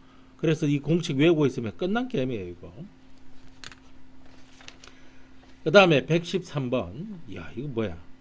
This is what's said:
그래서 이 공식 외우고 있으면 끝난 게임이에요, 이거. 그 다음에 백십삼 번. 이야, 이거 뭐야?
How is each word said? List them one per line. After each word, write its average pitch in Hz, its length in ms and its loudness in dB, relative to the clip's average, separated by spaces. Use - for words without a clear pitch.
그래서 160 300 0
이 143 120 2
공식 160 380 0
외우고 151 280 6
있으면 117 320 -2
끝난 220 300 -2
게임이에요, 127 420 -4
이거. 85 240 -16
그 156 80 0
다음에 165 340 8
백십삼 165 640 -2
번. 131 580 -4
이야, 95 280 -10
이거 147 120 -6
뭐야? 107 300 -2